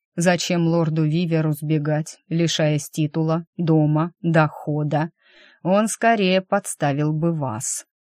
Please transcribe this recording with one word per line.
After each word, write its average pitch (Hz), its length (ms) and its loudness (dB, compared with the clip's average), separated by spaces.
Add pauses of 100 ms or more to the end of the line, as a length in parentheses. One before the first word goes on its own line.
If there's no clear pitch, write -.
(160)
Зачем 175 520 0
лорду 160 360 2
Виверу 160 480 0
сбегать, 151 680 -4 (100)
лишаясь 156 600 0
титула, 160 560 -2 (120)
дома, 156 640 2
дохода? 156 880 0 (520)
Он 202 260 2
скорее 202 500 2
подставил 151 720 -2
бы 160 220 0
вас». 127 520 -6 (220)